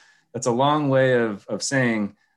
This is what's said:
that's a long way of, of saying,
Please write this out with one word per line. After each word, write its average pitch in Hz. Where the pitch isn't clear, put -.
that's 135
a 123
long 143
way 131
of, 113
of 104
saying, 117